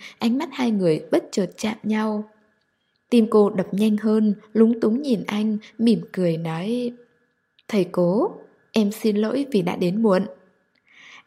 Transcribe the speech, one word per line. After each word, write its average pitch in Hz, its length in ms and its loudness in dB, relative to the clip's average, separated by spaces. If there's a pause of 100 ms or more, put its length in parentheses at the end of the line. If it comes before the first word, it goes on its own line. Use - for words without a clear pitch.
(200)
ánh 233 180 0
mắt 320 140 -6
hai 240 200 -2
người 180 400 0
bất 339 200 2
chợt 180 260 -2
chạm 220 260 -6
nhau. 214 460 -4 (800)
Tim 226 200 4
cô 208 200 6
đập 190 220 -2
nhanh 214 260 2
hơn, 214 380 2 (180)
lúng 226 260 4
túng 226 220 0
nhìn 233 260 -2
anh, 214 300 -2 (200)
mỉm 220 240 2 (100)
cười 170 260 -2
nói, 196 540 -6 (760)
"Thầy 196 160 0
Cố, 180 560 0 (320)
em 208 200 0
xin 208 240 -2
lỗi 220 360 -2
vì 196 100 2
đã 180 140 -4
đến 190 280 0
muộn." 190 220 2 (1000)